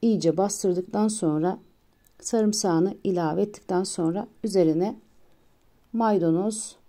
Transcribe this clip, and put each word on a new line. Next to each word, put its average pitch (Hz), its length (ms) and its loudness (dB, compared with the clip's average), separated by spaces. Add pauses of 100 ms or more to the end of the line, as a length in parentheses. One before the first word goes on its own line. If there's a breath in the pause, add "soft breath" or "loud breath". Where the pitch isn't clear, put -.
iyice 165 360 2
bastırdıktan 196 680 -2
sonra 175 520 -2 (600)
sarımsağını 202 840 0
ilave 175 380 0
ettikten 196 420 -2
sonra 185 440 -4 (160)
üzerine 185 560 2 (960)
maydanoz 208 840 2 (140)